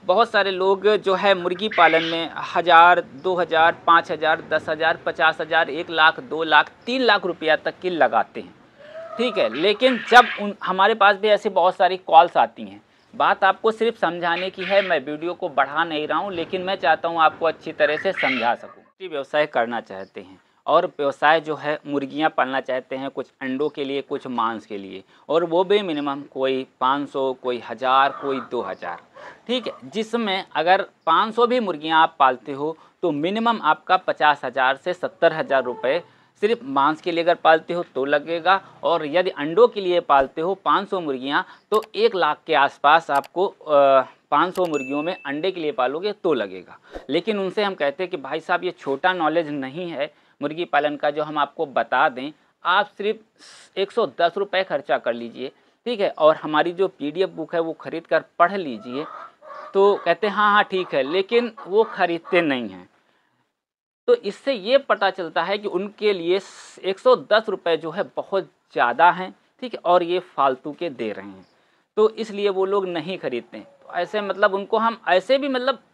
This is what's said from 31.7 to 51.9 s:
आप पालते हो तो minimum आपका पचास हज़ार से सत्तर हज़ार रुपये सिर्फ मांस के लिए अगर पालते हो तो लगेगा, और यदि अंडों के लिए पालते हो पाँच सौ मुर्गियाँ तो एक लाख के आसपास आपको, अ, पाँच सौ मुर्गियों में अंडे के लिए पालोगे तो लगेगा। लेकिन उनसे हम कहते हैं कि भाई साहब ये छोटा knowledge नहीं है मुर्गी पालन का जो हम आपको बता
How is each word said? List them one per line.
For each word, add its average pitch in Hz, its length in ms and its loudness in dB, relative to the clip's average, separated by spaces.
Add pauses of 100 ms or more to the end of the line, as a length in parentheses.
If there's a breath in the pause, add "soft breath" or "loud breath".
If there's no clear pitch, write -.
आप 160 160 2
पालते 131 340 2
हो 151 240 -6 (260 soft breath)
तो 170 100 0
minimum 208 520 -2
आपका 156 340 0
पचास 147 460 0
हज़ार 131 320 0
से 180 180 -6
सत्तर 160 380 0
हज़ार 135 320 0
रुपये 123 380 -2 (400 soft breath)
सिर्फ 226 220 -2
मांस 139 360 0
के 175 120 -4
लिए 165 120 -2
अगर 170 100 2
पालते 160 400 2
हो 170 100 -4 (100)
तो 131 100 -2
लगेगा, 160 560 0 (220 loud breath)
और 156 240 0
यदि 180 260 0
अंडों 165 360 2
के 214 120 -6
लिए 175 220 0
पालते 139 380 2
हो 185 160 -2
पाँच 180 320 -2
सौ 190 120 -4
मुर्गियाँ 143 440 -4 (260 loud breath)
तो 214 120 2 (140)
एक 214 180 2
लाख 156 320 0
के 160 100 0
आसपास 143 540 4
आपको, 147 360 0
अ, 139 600 4 (240 loud breath)
पाँच 165 240 0
सौ 185 120 0
मुर्गियों 143 360 -4
में 180 140 -6
अंडे 151 340 -6
के 180 100 -12
लिए 147 120 -4
पालोगे 147 420 -4
तो 175 200 -2
लगेगा। 95 440 -8 (320 loud breath)
लेकिन 175 280 -2
उनसे 190 260 -4
हम 196 100 -2
कहते 147 280 -4
हैं 180 80 -6
कि 180 80 -8
भाई 139 220 -8
साहब 170 240 -2
ये 180 140 -2
छोटा 143 360 -2
knowledge 160 360 -2
नहीं 147 400 -8
है 147 200 -6 (300 soft breath)
मुर्गी 156 240 -6
पालन 147 320 0
का 151 140 -2
जो 151 120 -6
हम 151 160 -6
आपको 147 300 -4
बता 127 400 0